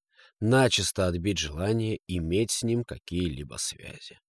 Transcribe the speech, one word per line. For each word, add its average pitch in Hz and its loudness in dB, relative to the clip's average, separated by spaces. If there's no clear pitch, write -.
Начисто 110 4
отбить 87 0
желание 101 -2
иметь 90 0
с - 0
ним 117 0
какие-либо 78 -4
связи. - -10